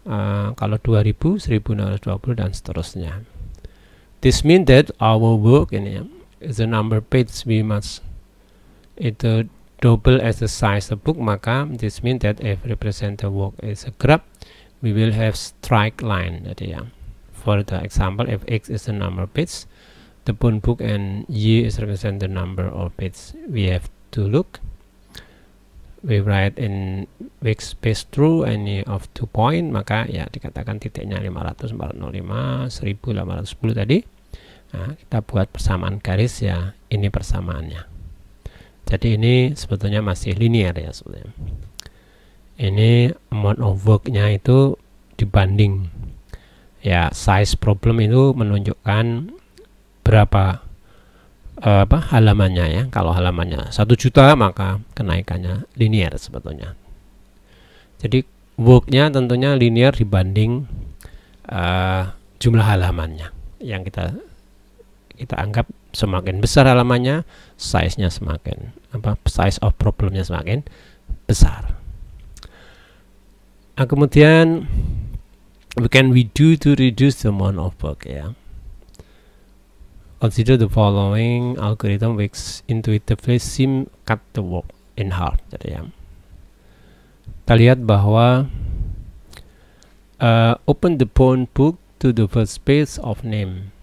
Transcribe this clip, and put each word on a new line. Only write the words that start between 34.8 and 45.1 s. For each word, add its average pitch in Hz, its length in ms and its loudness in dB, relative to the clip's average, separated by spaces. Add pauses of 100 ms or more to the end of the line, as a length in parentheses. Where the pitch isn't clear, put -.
kita - 240 -4
buat 101 320 -4
persamaan 95 480 -4
garis 101 400 -2
ya, 95 320 -4 (160)
ini 101 240 -2
persamaannya. 87 720 -6 (1040)
Jadi 110 200 0 (120)
ini 127 320 4
sebetulnya 104 480 -4
masih 98 400 -4
linear 113 320 2
ya 78 160 -8
sebetulnya. - 480 -16 (1200)
Ini 117 560 4 (160)
amount 107 320 0
of 98 240 0
work-nya 104 480 2
itu 135 480 2 (400)